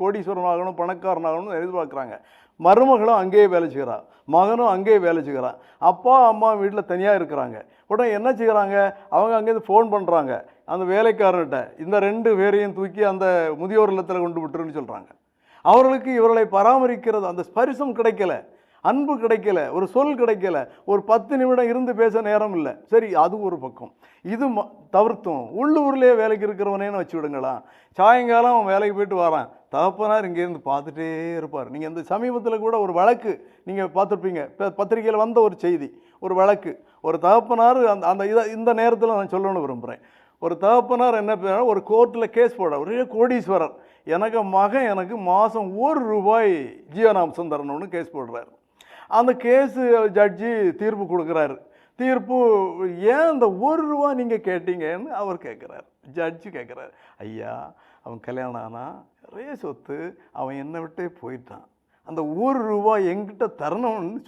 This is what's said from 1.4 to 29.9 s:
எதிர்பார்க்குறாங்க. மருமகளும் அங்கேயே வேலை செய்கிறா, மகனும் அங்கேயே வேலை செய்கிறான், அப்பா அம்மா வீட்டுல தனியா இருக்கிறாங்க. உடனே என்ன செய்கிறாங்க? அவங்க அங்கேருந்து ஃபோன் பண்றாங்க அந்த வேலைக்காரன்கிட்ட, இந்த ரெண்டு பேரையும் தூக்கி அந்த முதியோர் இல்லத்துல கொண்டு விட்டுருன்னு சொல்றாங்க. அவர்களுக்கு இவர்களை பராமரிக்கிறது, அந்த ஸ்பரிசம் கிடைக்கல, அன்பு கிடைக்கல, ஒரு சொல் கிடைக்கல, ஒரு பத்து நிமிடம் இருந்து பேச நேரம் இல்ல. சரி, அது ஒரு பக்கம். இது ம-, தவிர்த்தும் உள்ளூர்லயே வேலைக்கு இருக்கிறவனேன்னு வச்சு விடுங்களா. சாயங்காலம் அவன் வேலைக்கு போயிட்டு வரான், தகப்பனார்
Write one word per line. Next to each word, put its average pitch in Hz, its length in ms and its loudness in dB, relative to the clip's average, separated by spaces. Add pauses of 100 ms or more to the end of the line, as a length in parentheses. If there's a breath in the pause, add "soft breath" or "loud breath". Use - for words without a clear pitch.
எதிர்பார்க்குறாங்க. 139 560 -8 (500 soft breath)
மருமகளும் 226 560 6
அங்கேயே 196 320 6
வேலை 170 140 0
செய்கிறா, 135 280 -6 (380 soft breath)
மகனும் 220 400 4
அங்கேயே 202 320 4
வேலை 165 200 2
செய்கிறான், 127 320 -6 (320 soft breath)
அப்பா 247 240 4 (120)
அம்மா 220 240 4 (100)
வீட்டுல 202 320 -2
தனியா 190 260 2
இருக்கிறாங்க. 135 400 -6 (340 soft breath)
உடனே 240 160 2 (100)
என்ன 226 100 -2 (120)
செய்கிறாங்க? 208 360 2 (400 loud breath)
அவங்க 220 200 2
அங்கேருந்து 220 320 -2
ஃபோன் 214 260 4
பண்றாங்க 170 380 0 (400 soft breath)
அந்த 185 120 -4 (100)
வேலைக்காரன்கிட்ட, 185 640 2 (240)
இந்த 202 140 0 (100)
ரெண்டு 226 220 0 (100)
பேரையும் 202 400 0
தூக்கி 196 320 -4
அந்த 190 140 -2 (360)
முதியோர் 202 320 2
இல்லத்துல 180 300 -4
கொண்டு 170 180 -6
விட்டுருன்னு 156 380 -8
சொல்றாங்க. 110 300 -14 (540 soft breath)
அவர்களுக்கு 262 560 6
இவர்களை 226 260 4 (100)
பராமரிக்கிறது, 226 760 2
அந்த 175 180 -6
ஸ்பரிசம் 254 500 -2
கிடைக்கல, 196 340 0 (500 soft breath)
அன்பு 277 320 0
கிடைக்கல, 214 440 0 (160)
ஒரு 185 160 0
சொல் 277 280 2
கிடைக்கல, 190 380 0 (340 loud breath)
ஒரு 202 80 2 (100)
பத்து 226 300 0
நிமிடம் 254 300 2
இருந்து 247 300 -2
பேச 226 220 2
நேரம் 208 340 0
இல்ல. 147 140 -4 (220)
சரி, 226 160 4 (140)
அது 180 140 0 (100)
ஒரு 175 160 -4
பக்கம். 120 300 -16 (320 soft breath)
இது 226 220 -4 (100)
ம-, 202 100 -4 (280)
தவிர்த்தும் 185 500 0 (160)
உள்ளூர்லயே 277 560 4
வேலைக்கு 220 300 0
இருக்கிறவனேன்னு 202 540 -4
வச்சு 165 160 -8
விடுங்களா. 139 360 -6 (460 soft breath)
சாயங்காலம் 240 560 4
அவன் 214 180 2
வேலைக்கு 202 240 0
போயிட்டு 202 240 -4
வரான், 156 280 0 (260 soft breath)
தகப்பனார் 202 540 0